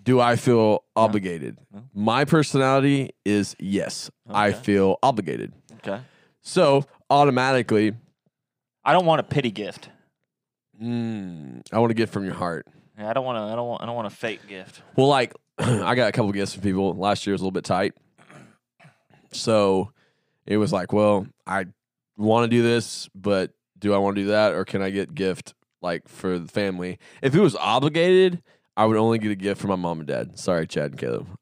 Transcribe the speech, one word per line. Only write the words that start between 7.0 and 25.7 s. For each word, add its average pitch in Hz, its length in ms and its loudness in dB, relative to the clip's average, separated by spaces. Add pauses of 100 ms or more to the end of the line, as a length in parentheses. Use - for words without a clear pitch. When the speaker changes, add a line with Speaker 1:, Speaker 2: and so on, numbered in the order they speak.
Speaker 1:
automatically 127 880 4 (880)
Speaker 2:
I 143 80 4
don't 180 140 4
want 156 140 2
a - 40 -6
pity 131 260 -2
gift. 98 380 -10 (960)
Speaker 1:
Mm, 98 800 -8 (100)
I 104 60 0
want 117 120 4
a 113 40 -4
gift 110 180 -2
from 98 120 -6
your 90 100 -6
heart. 85 320 -6 (320)
Speaker 2:
Yeah, 104 100 -8
I 113 60 -4
don't 131 100 -2
wanna, 113 260 -6
I 110 40 -8
don't 120 140 -6
want, 117 140 -8
I 107 40 -8
don't 117 100 -8
want 113 100 -6
a 98 80 -12
fake 110 340 -10
gift. 95 340 -18 (140)
Speaker 1:
Well, 131 120 6
like, 135 240 2 (140)
<clears throat> - 120 -16
I 113 360 0
got 123 140 2
a 101 40 0
couple 107 200 0
gifts 98 220 -4
from 92 80 -12
people. 95 320 0
Last 98 320 -2
year 101 60 -2
was 90 80 -2
a 92 40 -4
little 95 80 -4
bit 87 120 -6
tight. 95 300 -2 (1400)
So, 101 600 2 (540)
it 104 100 0
was 101 160 0
like, 92 200 -4
"Well, 104 340 2 (200)
I 95 200 -4 (500)
wanna 110 320 2
do 120 140 4
this, 117 520 -2
but 95 380 -2 (260)
do 101 160 0
I 98 40 2
wanna 98 180 0
do 98 100 -2
that, 104 280 2
or 92 100 -4
can 98 180 -6
I 95 80 -4
get 98 240 -6
gift, 92 400 -4 (280)